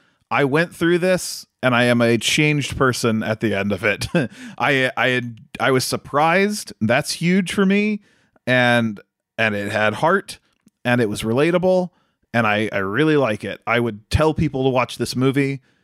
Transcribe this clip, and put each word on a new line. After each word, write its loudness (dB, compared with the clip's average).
I 2
went 0
through 2
this, -2
and 2
I 4
am 4
a 4
changed 0
person 0
at -4
the 0
end -2
of -4
it. -2
<laughs> -4
I, 0
I, 0
I 2
was 2
surprised. -2
That's 0
huge 0
for 2
me. 0
And, 2
and 0
it -6
had 0
heart, -2
and 2
it 0
was -8
relatable, 0
and 2
I, 0
I -4
really 2
like 0
it. -10
I 2
would -4
tell 2
people -2
to 2
watch -2
this -6
movie, 0